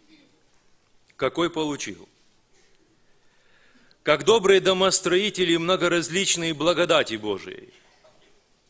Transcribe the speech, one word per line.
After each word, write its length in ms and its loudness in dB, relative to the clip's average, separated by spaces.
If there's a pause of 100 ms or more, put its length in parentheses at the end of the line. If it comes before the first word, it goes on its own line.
(1160)
какой 340 -2
получил, 580 -8 (2000)
как 220 2
добрые 340 6
домостроители 1000 0
многоразличной 960 -2
благодати 640 0
Божией. 540 -10 (1000)